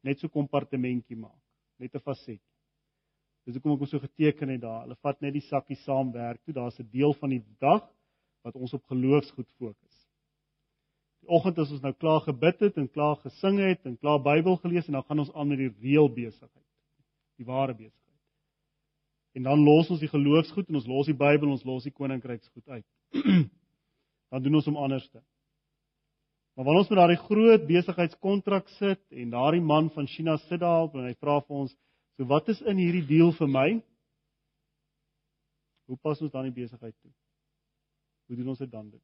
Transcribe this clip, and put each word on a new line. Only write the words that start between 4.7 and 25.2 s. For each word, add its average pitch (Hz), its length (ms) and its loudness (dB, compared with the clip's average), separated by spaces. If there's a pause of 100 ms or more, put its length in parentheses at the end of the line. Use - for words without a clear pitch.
Hulle 123 180 -16
vat 143 180 -4
net 143 120 -6
die 143 160 -8
sakkie 135 280 -6
saam 131 360 -4
werk 120 320 -10
toe. 156 100 -12
Daar's 123 260 -10
'n 113 120 -16
deel 143 220 2
van 139 160 -6
die 123 140 -4 (160)
dag 165 240 4 (580)
wat 120 120 -14
ons 127 200 -10
op 131 100 -8
geloofsgoed 135 760 0
fokus. - 460 -16 (1200)
Die - 80 -4
oggend 165 300 2
as 143 100 -4
ons 139 80 -10
nou 135 160 -8
klaar 156 300 0
gebid 151 340 0
het 208 160 0
en 139 160 -4
klaar 147 300 -2
gesing 196 400 -2
het 185 260 -2
en 123 80 -10
klaar 147 240 0
Bybel 165 400 2
gelees 175 300 -4
en 139 80 -4
dan 127 100 -8
gaan 151 140 -2
ons 135 100 -6
aan 147 160 -6
met 139 140 -2
die 131 100 -4
reël 135 400 4
besigheid. - 540 -16 (720)
Die 117 80 -14
ware 131 240 -2
besigheid. 110 300 -16 (1300)
En 131 140 -4
dan 147 160 6
los 151 260 8
ons 160 120 -4
die 156 80 -8
geloofsgoed 156 580 2
en 156 140 -4
ons 117 80 -10
los 139 180 -2
die 151 80 0
Bybel 143 320 2
en 139 80 0
ons 117 80 -10
los 127 240 -8
die 135 80 -16
koninkryksgoed 123 720 -10
uit. 123 160 -16 (320)
<clears throat> 185 320 4 (840)
Dan 131 100 -6
doen 151 140 2
ons 151 100 -2
hom 151 140 -4
anderste. 135 400 -8 (1300)